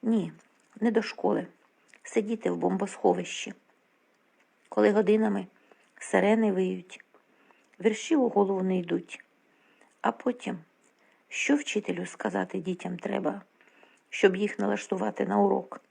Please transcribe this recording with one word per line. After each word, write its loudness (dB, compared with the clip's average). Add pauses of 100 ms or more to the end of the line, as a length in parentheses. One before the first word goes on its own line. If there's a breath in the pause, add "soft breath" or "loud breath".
Ні, 0 (480)
не 2
до 2
школи. -2 (560)
Сидіти -2
в -2
бомбосховищі. 0 (1120)
Коли 6
годинами 2 (520 soft breath)
сирени 2
виють, -4 (760 soft breath)
вірші 0
у 4
голову 2
не 2
йдуть. -6 (760 soft breath)
А 0
потім, -6 (720 soft breath)
що 0
вчителю -4
сказати -4
дітям -6
треба, -4 (680 soft breath)
щоб 4
їх -2
налаштувати -2
на 2
урок? 2 (100)